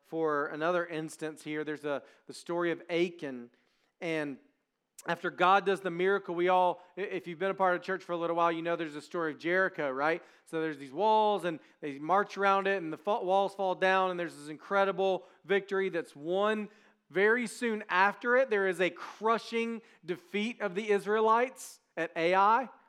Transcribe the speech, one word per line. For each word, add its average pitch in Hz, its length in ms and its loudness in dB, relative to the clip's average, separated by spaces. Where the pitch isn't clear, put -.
for 156 400 0
another 170 380 0
instance 156 580 -8
here. 151 200 -6
There's 147 220 -8
a, 139 160 -4
the 135 60 -16
story 170 380 -4
of 165 180 -6
Achan. 160 600 -4
And 156 380 -4
after 170 220 -4
God 180 360 4
does 190 160 0
the 185 100 -4
miracle, 185 440 0
we 175 120 2
all, 180 340 2
i-, 185 40 -8
if 185 260 -8
you've 165 120 -12
been 190 120 -2
a - 20 -8
part 185 220 2
of 160 60 -4
church 185 220 -6
for 175 100 -6
a 175 40 -2
little 165 180 -2
while, 170 160 4
you 165 100 -4
know 170 160 -2
there's 151 180 -8
a 147 60 -10
story 160 300 -4
of 131 80 -14
Jericho, 170 500 0
right? 147 320 -2
So 160 120 -6
there's 156 160 -6
these 135 160 -16
walls, 208 500 2
and 165 160 -4
they 143 160 -8
march 185 400 0
around 196 300 2
it, 196 140 0
and 160 120 -6
the 147 40 -8
fa-, 208 260 -2
walls 190 320 2
fall 185 200 -2
down, 185 360 2
and 175 80 -6
there's 156 160 -6
this 147 120 -16
incredible 190 760 0
victory 196 440 0
that's 160 260 -6
won. 202 540 -2
Very 214 360 2
soon 214 440 -4
after 202 480 2
it, 262 120 2
there 196 200 2
is 170 100 -2
a 175 100 4
crushing 226 920 -4
defeat 208 560 -4
of 190 140 -4
the 208 160 -2
Israelites 220 880 2
at 165 180 -2
Ai. 196 540 4